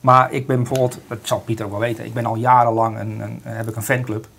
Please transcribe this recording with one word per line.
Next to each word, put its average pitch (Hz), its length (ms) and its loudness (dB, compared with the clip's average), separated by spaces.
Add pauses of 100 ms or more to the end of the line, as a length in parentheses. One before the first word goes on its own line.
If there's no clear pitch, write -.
maar 127 320 6
ik 131 140 -4
ben 131 100 0
bijvoorbeeld, 123 420 0 (100)
dat 117 140 -8
zal 120 160 -2
Pieter 110 260 -6
ook 101 60 -8
wel 101 100 -6
weten, 113 240 -4
ik 113 100 -12
ben 120 120 -4
al 110 100 -2
jarenlang 113 600 4
een, 110 220 -8
een, 110 220 -10
heb 113 260 -8
ik 110 80 -8
een 110 60 -8
fanclub 123 440 -2 (120)